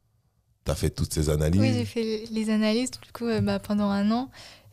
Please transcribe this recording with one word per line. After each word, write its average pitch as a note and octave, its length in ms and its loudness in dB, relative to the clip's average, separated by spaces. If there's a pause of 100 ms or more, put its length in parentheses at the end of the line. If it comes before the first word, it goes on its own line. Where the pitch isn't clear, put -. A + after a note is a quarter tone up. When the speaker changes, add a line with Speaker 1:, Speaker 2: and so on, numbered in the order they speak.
(640)
Speaker 1:
T'as D2+ 120 -2
fait D2+ 160 0
toutes - 220 -4
ces D2+ 160 2
analyses ? D#2 300 2
Speaker 2:
Oui, G#2+ 140 4
j'ai - 120 0
fait A3 460 -4
les A3 200 -2
analyses. G#3+ 400 2
Du - 200 -16
coup, - 140 -8
euh, A3 160 2
bah, G3+ 180 0
pendant G#3 300 0
un G3+ 220 2
an, B3+ 180 -2 (440)